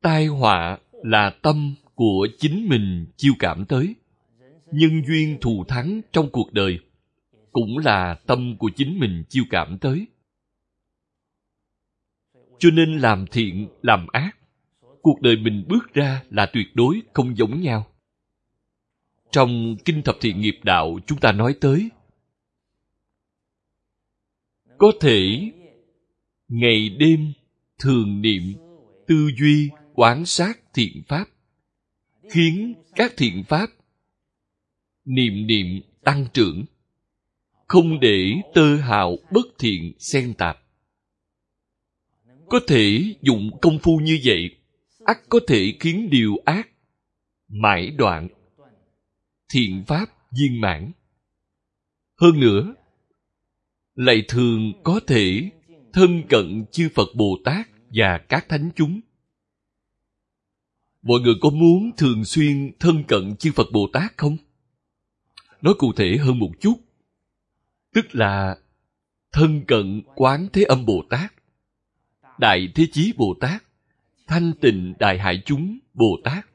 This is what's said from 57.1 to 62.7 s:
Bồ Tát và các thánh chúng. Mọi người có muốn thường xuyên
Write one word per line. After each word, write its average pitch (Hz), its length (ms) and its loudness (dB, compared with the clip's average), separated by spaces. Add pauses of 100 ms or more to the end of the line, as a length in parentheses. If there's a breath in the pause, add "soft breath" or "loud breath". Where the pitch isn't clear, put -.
Bồ 101 280 0
Tát 180 240 -4 (220)
và 98 280 0 (100)
các 147 200 -4
thánh 156 280 -4
chúng. 175 240 -2 (2000)
Mọi 120 180 2
người 120 200 4
có - 100 4
muốn 170 460 4
thường 120 280 0
xuyên 143 560 -2